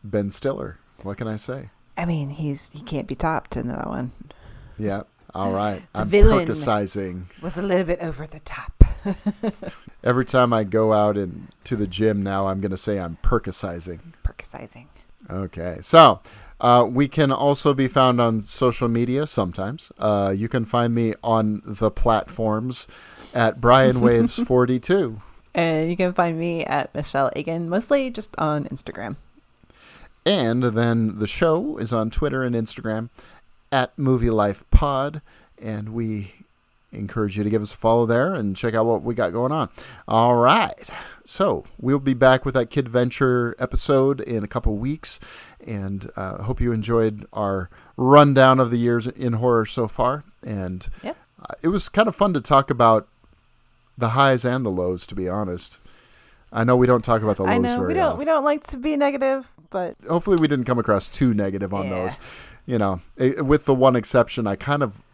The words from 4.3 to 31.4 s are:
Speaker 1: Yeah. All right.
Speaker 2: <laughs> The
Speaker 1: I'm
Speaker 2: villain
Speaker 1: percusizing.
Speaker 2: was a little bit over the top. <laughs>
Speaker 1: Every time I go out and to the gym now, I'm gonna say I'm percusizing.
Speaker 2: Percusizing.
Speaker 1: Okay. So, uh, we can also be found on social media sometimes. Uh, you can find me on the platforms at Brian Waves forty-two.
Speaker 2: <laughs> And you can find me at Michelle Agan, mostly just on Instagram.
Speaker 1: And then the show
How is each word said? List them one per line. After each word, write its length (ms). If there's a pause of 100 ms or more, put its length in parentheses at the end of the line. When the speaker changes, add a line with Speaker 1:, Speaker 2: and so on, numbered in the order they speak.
Speaker 1:
Yeah. 260 (300)
All 200
right. 340
Speaker 2:
<laughs> 60
The 80
Speaker 1:
I'm 80
Speaker 2:
villain 400
Speaker 1:
percusizing. 760 (180)
Speaker 2:
was 160
a 40
little 240
bit 160
over 260
the 140
top. 420 (220)
<laughs> 1000
Speaker 1:
Every 220
time 280
I 100
go 300
out 240
and 300 (160)
to 120
the 120
gym 360
now, 240
I'm 140
gonna 160
say 220
I'm 240
percusizing. 760 (240)
Speaker 2:
Percusizing. 640 (420)
Speaker 1:
Okay. 520
So, 400 (380)
uh, 300
we 180
can 240
also 420
be 140
found 340
on 200
social 460
media 400
sometimes. 720
Uh, 380
you 120
can 180
find 280
me 200 (100)
on 420
the 260
platforms 960 (460)
at 280
Brian 400
Waves 420
forty-two. 840
Speaker 2:
<laughs> 60 (260)
And 320
you 60
can 160
find 260
me 280
at 280
Michelle 400
Agan, 360
mostly 420
just 260
on 280
Instagram. 500 (1080)
Speaker 1:
And 360
then 580
the 80
show 500